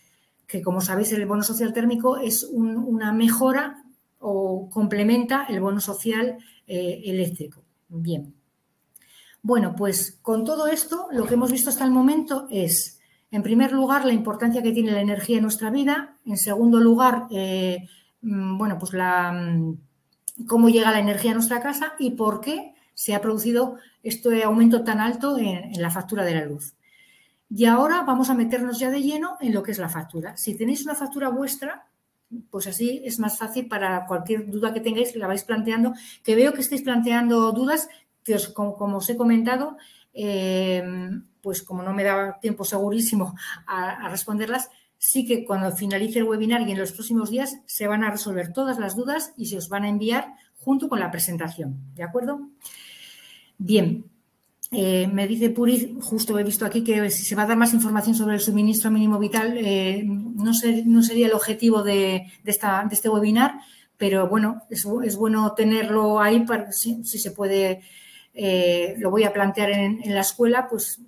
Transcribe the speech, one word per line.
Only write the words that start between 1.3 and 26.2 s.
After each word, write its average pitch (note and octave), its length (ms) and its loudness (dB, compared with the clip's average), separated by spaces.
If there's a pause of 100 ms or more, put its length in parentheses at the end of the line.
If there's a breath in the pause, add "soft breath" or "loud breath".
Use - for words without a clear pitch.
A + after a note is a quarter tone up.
social A3+ 300 -2
térmico A#3+ 460 0
es A3+ 260 -2
un, A3+ 320 -2
una A3 360 -2
mejora C4 720 2 (380)
o G3 500 -4
complementa A#3 760 2
el G3+ 100 -4
bono G3 220 0
social, A3+ 580 -2 (300 loud breath)
eh, F3+ 360 -6
eléctrico. F3 600 -4 (240)
Bien. E3 440 -6 (1120 soft breath)
Bueno, G#3 320 2
pues G3 480 -4
con A3 220 0
todo D4+ 240 0
esto D#4+ 420 -4
lo A#3 160 0
que A#3 80 0
hemos B3 160 4
visto C4 200 0
hasta C4+ 140 -2
el C4 60 4
momento C4+ 580 2
es F3+ 460 -2 (360 soft breath)
en G#3 120 -2
primer B3+ 300 4
lugar, C4+ 320 2
la B3 80 2
importancia A#3 500 0
que A3+ 100 2
tiene A3 200 2
la G3+ 80 0
energía G3+ 360 0
en G#3+ 60 2
nuestra A3 280 -2
vida. C#4+ 540 0
En G3+ 120 -6
segundo A#3 440 4
lugar, A#3 500 6
eh, F#3 560 -2 (360 loud breath)
mm, F#3+ 360 -4
bueno, G3+ 200 -2
pues F3+ 140 -8
la, F3+ 400 0
mm, E3+ 1120 -6
cómo A#3 220 4
llega A3 240 4
la G#3+ 80 2
energía G#3 320 0
a - 20 -4
nuestra A#3 260 0
casa C#4+ 380 -6
y C4 140 -2
por G#3 280 -2
qué - 340 -8 (200 soft breath)
se - 200 -4
ha G3+ 60 -2
producido A#3 560 -2 (260 loud breath)
este A3+ 400 0
aumento A3+ 400 6
tan G#3+ 180 0
alto A#3+ 380 -2
en, G3 360 -4
en E3+ 80 -4
la E3+ 80 -2
factura F#3 340 -4